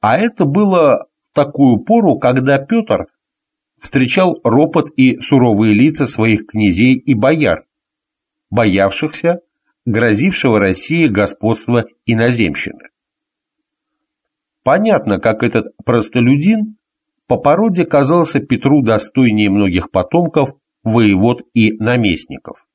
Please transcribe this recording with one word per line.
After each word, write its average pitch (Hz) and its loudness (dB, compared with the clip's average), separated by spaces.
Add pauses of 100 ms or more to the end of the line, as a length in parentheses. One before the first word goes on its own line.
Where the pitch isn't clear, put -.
А 110 2
это 220 -2
было 165 0 (240)
в - -8
такую 139 2
пору, 196 0
когда 131 0
Пётр 139 -4 (720)
встречал 160 -2
ропот 151 0
и 127 2
суровые 113 2
лица 139 2
своих 110 -2
князей 107 2
и 131 -2
бояр, 127 0 (840)
боявшихся 110 -2 (460)
грозившего 117 0
России 139 -2
господства 110 -2 (200)
иноземщины. 113 -4 (1700)
Понятно, 151 0
как 110 -2
этот 113 -2 (180)
простолюдин 143 0 (500)
по 123 0
породе 175 0
казался 156 0
Петру 139 0
достойнее 110 0
многих 98 -2
потомков 143 -2 (280)
воевод 113 2 (100)
и 110 2
наместников. 117 -4